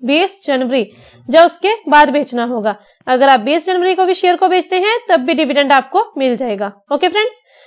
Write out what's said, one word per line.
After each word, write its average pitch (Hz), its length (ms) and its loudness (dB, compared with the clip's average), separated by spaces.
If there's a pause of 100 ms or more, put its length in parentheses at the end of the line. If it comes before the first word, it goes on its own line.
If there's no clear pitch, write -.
बीस 320 420 -2
जनवरी, 262 360 -2 (480)
जो 302 100 6
उसके 349 280 2 (200)
बाद 294 220 4
बेचना 247 340 -2
होगा। 220 320 -4 (300)
अगर 254 220 2
आप 262 120 4
बीस 294 260 -2
जनवरी 370 280 0
को 370 100 0
भी 370 100 0
शेयर 359 220 0
को 370 120 2
बेचते 370 320 -2
हैं, 427 180 0 (100)
तब 330 120 2
भी 269 140 -2
डिविडेंड 277 380 0
आपको 285 320 0 (140)
मिल 254 180 0
जाएगा। 208 360 -6 (200)
ओके 359 160 0
फ्रेंड्स, 427 320 -4 (260)